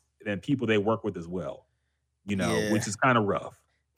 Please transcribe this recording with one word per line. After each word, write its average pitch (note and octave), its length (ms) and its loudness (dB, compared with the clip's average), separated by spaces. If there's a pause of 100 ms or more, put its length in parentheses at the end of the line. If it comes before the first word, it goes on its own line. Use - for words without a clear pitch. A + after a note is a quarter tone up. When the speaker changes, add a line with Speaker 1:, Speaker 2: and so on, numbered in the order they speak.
(260)
Speaker 1:
and G2+ 160 -2
people B2+ 260 -2
they A2 120 6
work G#2+ 240 0
with G2 140 -4
as E2+ 100 -10
well, E2+ 380 -8 (600)
you G2+ 100 -2
know, A2 220 0
Speaker 2:
Yeah. G#2+ 140 0
Speaker 1:
which A2 160 0
is G#2 80 -6
kinda B2+ 260 4
rough. - 380 -2 (380)